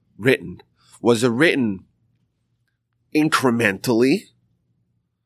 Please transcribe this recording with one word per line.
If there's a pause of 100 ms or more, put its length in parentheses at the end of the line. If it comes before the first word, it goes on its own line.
(180)
written? (380)
Was
it
written (1300)
incrementally, (1000)